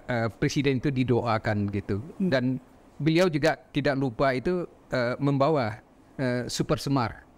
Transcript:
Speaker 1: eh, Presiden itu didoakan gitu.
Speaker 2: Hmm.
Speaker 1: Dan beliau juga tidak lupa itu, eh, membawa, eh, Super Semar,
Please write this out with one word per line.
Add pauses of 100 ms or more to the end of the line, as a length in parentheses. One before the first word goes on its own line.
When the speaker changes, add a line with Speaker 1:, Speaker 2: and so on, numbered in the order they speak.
Speaker 1:
eh,
Presiden
itu
didoakan
gitu. (160)
Speaker 2:
Hmm.
Speaker 1:
Dan (520)
beliau
juga (160)
tidak
lupa
itu, (240)
eh,
membawa, (360)
eh,
Super
Semar, (140)